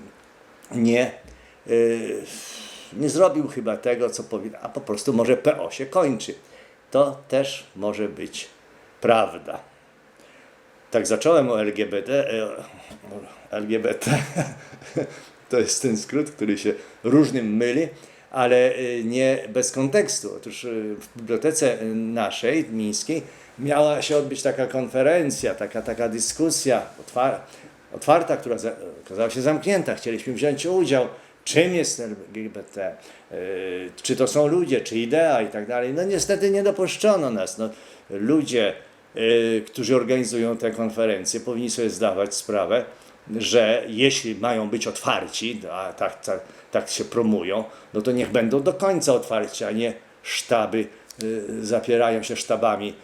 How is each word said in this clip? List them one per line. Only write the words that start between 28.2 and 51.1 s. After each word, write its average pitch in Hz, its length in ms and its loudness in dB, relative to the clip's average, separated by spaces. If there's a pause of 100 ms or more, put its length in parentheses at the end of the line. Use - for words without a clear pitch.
która 117 200 -4
za-, 110 180 -6 (300)
okazała 110 240 -2
się 127 120 -4
zamknięta. 156 540 0
Chcieliśmy 117 380 -6
wziąć 143 320 0
udział, 139 420 4 (360)
czym 175 320 2
jest 147 240 -2
L 110 160 -8 (180)
G 110 160 -10
B 101 140 -12
T, 95 320 -8 (360)
y, 92 600 -6 (120)
czy 131 120 -2
to 127 120 2
są 147 200 2
ludzie, 120 340 2
czy - 160 -6
idea 131 440 2
i 104 60 -2
tak 104 200 -8
dalej. 123 260 -2
No 170 100 -2
niestety 196 480 0
nie 196 120 2
dopuszczono 185 640 2
nas. 98 280 -4
No, 110 120 -4 (400)
ludzie, 113 640 2 (420)
y, 113 520 4
którzy 127 280 0
organizują 117 600 2
te 117 140 -2
konferencje, 110 680 -2
powinni 120 300 -4
sobie 113 200 0
zdawać 98 460 0
sprawę, 104 500 0 (520)
że 113 500 4
jeśli 117 480 0
mają 110 340 -2
być 113 180 -4
otwarci, 107 720 -4 (100)
a 90 220 -8
tak, - 320 -4
tak, 95 140 -4 (320)
tak 110 180 -2
się - 140 -4
promują, 107 600 0 (300)
no 107 80 -2
to 120 100 0
niech 123 200 -2
będą 123 320 2
do 185 100 2
końca 185 400 2
otwarci, 113 500 -2
a 107 80 -4
nie 110 220 -2 (300)
sztaby, 110 640 0 (360)